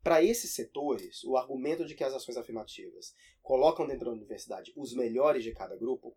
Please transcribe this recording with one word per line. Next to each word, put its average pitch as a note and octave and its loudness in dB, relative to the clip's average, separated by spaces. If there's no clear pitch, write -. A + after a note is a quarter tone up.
Pra E3 8
esses A#3 2
setores, A#2+ -4
o B2+ 0
argumento C3+ 0
de D3 -12
que - -4
as C3+ -2
ações B2 -8
afirmativas - -12
colocam D3 4
dentro B2+ -6
da B2 -2
universidade G#2+ -10
os C#3 -10
melhores B2+ 2
de A2+ -6
cada F#2+ -10
grupo, - -6